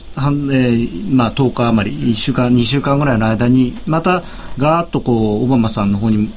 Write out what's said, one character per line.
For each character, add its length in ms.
半、 380
え 160
ー、 440
ま 120
あ、 60
十 200
日 160
余 240
り、 180
一 80
週 140
間、 240
二 80
週 160
間 180
ぐ 60
ら 120
い 20
の 100
間 220
に、 360
ま 160
た 220
ガ 280
ー 20
ッ 20
と 120
こ 400
う、 20
オ 40
バ 100
マ 100
さ 160
ん 80
の 60
方 120
に 280